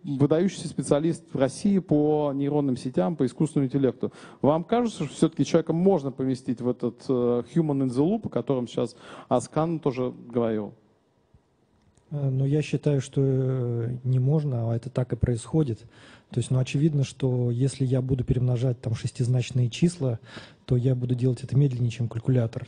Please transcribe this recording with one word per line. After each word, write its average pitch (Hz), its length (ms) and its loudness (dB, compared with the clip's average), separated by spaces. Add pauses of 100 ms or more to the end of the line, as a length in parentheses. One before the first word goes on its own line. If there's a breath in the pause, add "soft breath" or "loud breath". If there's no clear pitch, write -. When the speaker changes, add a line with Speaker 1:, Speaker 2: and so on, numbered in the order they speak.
Speaker 1:
выдающийся 151 640 0
специалист 151 520 0 (120)
в 147 40 -4
России 180 420 2
по 151 540 2
нейронным 139 440 0
сетям, 175 400 -2
по 139 80 2
искусственному 143 420 0
интеллекту. 127 460 -2 (280 loud breath)
Вам 156 220 4
кажется, 233 400 0
что 139 100 -6
все-таки 160 300 2
человека 160 300 2
можно 165 400 2
поместить 131 480 -2
в 120 80 0
этот, 120 400 -4
э, 120 340 2 (100)
human 147 300 2
in 131 60 0
the 120 80 -4
loop, 190 300 0
о - 20 -10
котором 123 400 -2
сейчас 123 260 -4 (320 loud breath)
Аскан 151 540 0
тоже 127 320 -2 (160)
говорил? 113 440 -2 (1400)
Speaker 2:
Э, 143 180 -2
ну, 131 160 0
я 147 160 2
считаю, 143 380 0
что, - 240 -2
э, 127 800 0
не 127 160 2
можно, 131 520 0
а 117 40 0
это 117 140 -6
так - 240 -2
и - 20 -2
происходит. 123 640 0 (520 loud breath)
То 123 80 -2
есть, - 120 -4
ну, 127 80 2
очевидно, 143 440 0
что 123 480 -2
если 131 340 0
я 127 160 2
буду 127 240 -2
перемножать 123 560 0
там 113 140 -2
шестизначные 123 760 -2
числа, 135 500 0 (460 loud breath)
то 127 100 0
я 127 200 2
буду 123 200 -2
делать 123 280 0
это 127 140 -2
медленнее, 123 340 2
чем 117 180 -2
калькулятор. 120 580 0